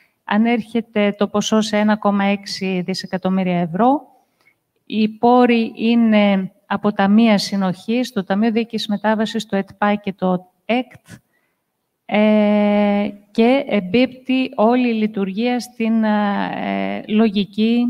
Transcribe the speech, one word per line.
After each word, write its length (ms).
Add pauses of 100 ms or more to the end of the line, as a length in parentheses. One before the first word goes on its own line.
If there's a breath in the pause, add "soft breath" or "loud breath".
(240 soft breath)
Ανέρχεται 920
το 100
ποσό 340
σε 160
ένα 200
κόμμα 260
έξι 600
δισεκατομμύρια 760
ευρώ. 420 (840)
Οι 240
πόροι 640
είναι 760 (140)
από 260
ταμεία 460
συνοχής, 720
το 120
Ταμείο 280
Δίκαιης 360
Μετάβασης, 580
το 100
ετπά 400
και 180
το 380 (140)
έκτ. 420 (1000)
Ε, 1000 (220)
και 360
εμπίπτει 880
όλη 340
η 40
λειτουργία 640
στην, 440
ε, 1040
λογική 840